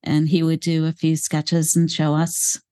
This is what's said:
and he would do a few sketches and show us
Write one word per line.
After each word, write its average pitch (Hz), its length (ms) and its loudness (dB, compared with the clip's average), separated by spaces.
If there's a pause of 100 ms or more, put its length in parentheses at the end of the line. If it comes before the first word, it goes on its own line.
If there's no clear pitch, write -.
and 151 260 0
he 165 140 2
would 160 180 0
do 160 260 0
a 160 60 -2
few 160 240 0
sketches 156 600 -2
and 165 140 4
show 151 240 0
us - 460 -2 (120)